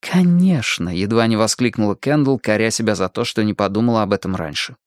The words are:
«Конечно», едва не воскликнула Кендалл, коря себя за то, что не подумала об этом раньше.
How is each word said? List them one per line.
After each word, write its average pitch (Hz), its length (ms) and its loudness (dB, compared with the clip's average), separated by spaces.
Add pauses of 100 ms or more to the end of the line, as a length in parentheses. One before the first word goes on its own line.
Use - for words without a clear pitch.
«Конечно», 175 880 2
едва 104 380 0
не 113 100 2
воскликнула 107 580 0
Кендалл, 139 440 0
коря 110 300 0
себя 110 260 -2
за 92 140 -2
то, 117 140 -4
что 113 200 -2
не 107 100 0
подумала 110 500 0
об 101 100 0
этом 95 220 -4
раньше. 80 400 -8 (120)